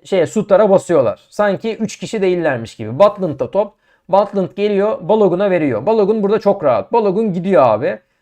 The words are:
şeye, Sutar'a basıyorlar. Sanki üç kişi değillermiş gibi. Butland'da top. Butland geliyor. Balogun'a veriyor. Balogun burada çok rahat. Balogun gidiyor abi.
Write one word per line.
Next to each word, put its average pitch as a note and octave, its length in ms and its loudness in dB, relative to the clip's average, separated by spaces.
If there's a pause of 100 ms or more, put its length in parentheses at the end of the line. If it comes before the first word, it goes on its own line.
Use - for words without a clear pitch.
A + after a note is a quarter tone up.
şeye, F3 220 0
Sutar'a G3+ 440 2
basıyorlar. C#3+ 500 0 (100)
Sanki G#3 460 -2
üç G#3+ 200 -6
kişi G3 260 -8
değillermiş D#3+ 540 -2
gibi. A2+ 220 -8
Butland'da F#3+ 520 0
top. G#3 240 -4 (340)
Butland G3 480 0
geliyor. G3+ 420 0 (100)
Balogun'a G3 420 2
veriyor. C#3+ 360 -2
Balogun G#3+ 360 0
burada G3+ 180 0
çok F#3 240 0
rahat. A2+ 280 0
Balogun G#3+ 400 0
gidiyor F#3+ 340 2
abi. D#3 320 0 (240)